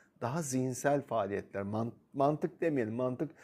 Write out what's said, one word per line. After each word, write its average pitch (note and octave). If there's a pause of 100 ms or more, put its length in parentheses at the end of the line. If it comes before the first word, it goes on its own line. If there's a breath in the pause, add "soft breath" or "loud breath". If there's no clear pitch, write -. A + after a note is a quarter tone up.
(220 loud breath)
daha B2+
zihinsel C3
faaliyetler, G2+
man-, G#2+ (200)
mantık D3
demeyelim, C3
mantık B2+ (120 soft breath)